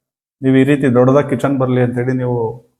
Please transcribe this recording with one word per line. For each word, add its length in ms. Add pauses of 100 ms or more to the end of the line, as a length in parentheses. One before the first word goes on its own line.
(420)
ನೀವು 140
ಈ 80
ರೀತಿ 300
ದೊಡ್ಡದಾಗ್ 360
ಕಿಚನ್ 300
ಬರ್ಲಿ 220
ಅಂತ 160
ಹೇಳಿ 160
ನೀವು 560 (100)